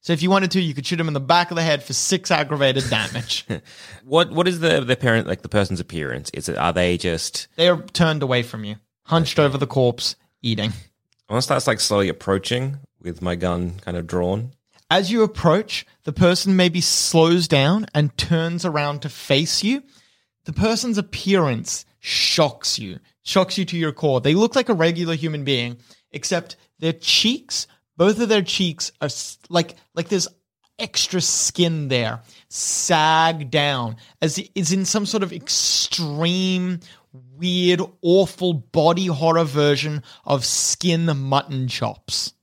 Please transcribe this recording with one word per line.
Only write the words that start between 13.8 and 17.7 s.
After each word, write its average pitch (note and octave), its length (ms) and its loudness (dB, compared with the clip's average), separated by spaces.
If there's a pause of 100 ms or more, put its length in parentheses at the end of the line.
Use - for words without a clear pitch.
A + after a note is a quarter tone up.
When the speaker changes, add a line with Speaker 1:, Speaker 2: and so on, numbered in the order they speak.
Speaker 2:
kind F2 180 -8
of E2+ 80 -8
drawn. F#2+ 460 -2 (380)
Speaker 1:
As F#3 220 2
you A3+ 100 2
approach, G#3 640 0 (200)
the D#3 100 -6
person F#3 420 4
maybe F3+ 240 4
slows E3 680 4
down D#3+ 360 4 (100)